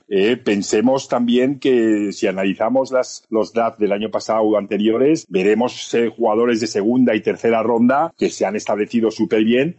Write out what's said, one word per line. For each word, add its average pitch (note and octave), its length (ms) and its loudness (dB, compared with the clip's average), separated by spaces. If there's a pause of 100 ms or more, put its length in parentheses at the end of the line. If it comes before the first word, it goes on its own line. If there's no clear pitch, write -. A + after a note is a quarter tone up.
¿eh? G#2+ 300 2
Pensemos A#2 680 0
también B2 500 0
que A2+ 540 2
si - 140 -4
analizamos G#2+ 640 0
las, B2+ 380 -4
los A2 240 -2
drafts A2+ 280 -2
del G2+ 120 2
año G#2 180 -4
pasado A2 320 -2
o G#2+ 140 2
anteriores, A2 720 0
veremos, G#2+ 640 -2
eh, A#2 160 0
jugadores A2+ 520 0
de A#2 80 -4
segunda A#2 460 2
y G#2+ 60 0
tercera A2+ 420 0
ronda B2 540 2
que B2+ 140 -2
se - 160 -4
han G2+ 100 -4
establecido G#2+ 540 -2
súper A2 340 0
bien B2+ 340 0